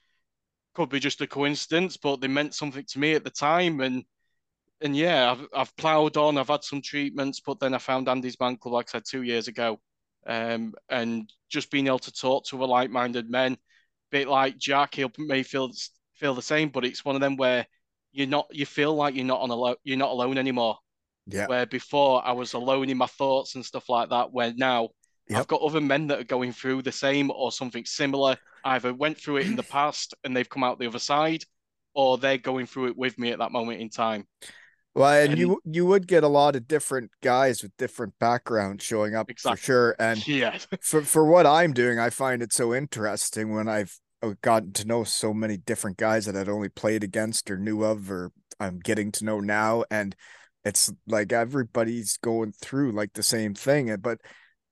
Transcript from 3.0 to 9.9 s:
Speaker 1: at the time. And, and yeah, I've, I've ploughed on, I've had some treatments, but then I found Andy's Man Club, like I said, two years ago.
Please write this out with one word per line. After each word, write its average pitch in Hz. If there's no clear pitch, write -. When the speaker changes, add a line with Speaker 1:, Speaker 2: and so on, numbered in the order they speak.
Speaker 1:
at 147
the 135
time. 160
And, 127
and 143
yeah, 147
I've, 127
I've 131
ploughed 156
on, 151
I've 127
had 147
some 143
treatments, 139
but 135
then 131
I 123
found 131
Andy's 127
Man 123
Club, 120
like 120
I -
said, 117
two 131
years 117
ago. 117